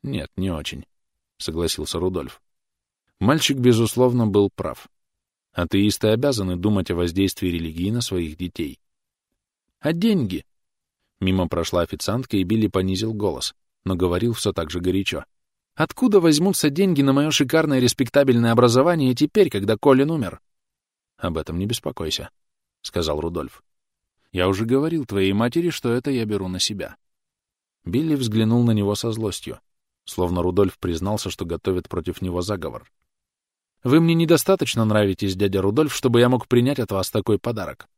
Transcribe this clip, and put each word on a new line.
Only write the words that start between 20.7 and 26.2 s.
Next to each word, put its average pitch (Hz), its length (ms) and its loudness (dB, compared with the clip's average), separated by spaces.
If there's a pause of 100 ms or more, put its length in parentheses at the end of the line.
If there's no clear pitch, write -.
"Об 85 220 -4
этом 82 200 -6
не 98 80 -4
беспокойся", 80 640 -6 (520)
сказал 78 380 -4
Рудольф. 80 420 -8 (720)
"Я 90 160 0
уже 98 180 0
говорил 139 400 -2
твоей 98 260 0
матери, 120 380 0
что 120 220 -4
это 127 180 -2
я 120 160 -2